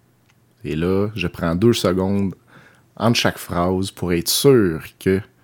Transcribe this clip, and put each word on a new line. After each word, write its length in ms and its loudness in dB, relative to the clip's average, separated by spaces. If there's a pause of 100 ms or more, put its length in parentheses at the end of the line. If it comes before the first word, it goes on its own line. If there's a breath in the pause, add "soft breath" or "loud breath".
(640)
Et 120 -6
là, 400 0
je 100 -4
prends 300 -4
deux 160 4
secondes 640 -2 (580 soft breath)
entre 220 0
chaque 220 -2
phrase 520 -2
pour 220 -4
être 160 0
sûr 560 4 (160)
que 200 0 (240 soft breath)